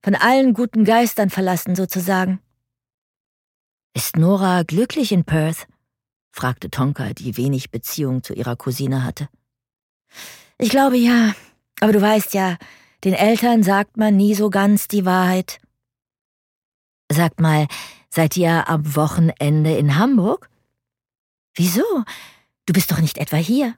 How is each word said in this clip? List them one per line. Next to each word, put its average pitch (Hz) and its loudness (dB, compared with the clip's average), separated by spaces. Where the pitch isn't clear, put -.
Von 196 0
allen 254 4
guten 226 0
Geistern 220 2
verlassen, 185 -2
sozusagen." 185 -2
"Ist - -6
Nora 180 2
glücklich 214 -2
in 175 0
Perth?", 160 -4
fragte 123 -8
Tonka, 131 -4
die - -10
wenig 131 -4
Beziehung 131 -6
zu - -14
ihrer 120 -6
Cousine 131 -4
hatte. - -8
"Ich 220 -2
glaube 269 4
ja, 233 4
aber 214 4
du 208 4
weißt 208 2
ja, 190 -2
den 190 2
Eltern 226 2
sagt 196 0
man 214 2
nie 208 4
so 208 0
ganz 202 2
die 202 -2
Wahrheit." 185 0
"Sag 160 0
mal, 156 2
seid 165 0
ihr 165 0
am 151 -2
Wochenende 151 0
in 143 2
Hamburg?" 247 0
"Wieso? 180 0
Du 185 -2
bist - 2
doch 165 0
nicht 156 0
etwa 151 -4
hier?" 233 0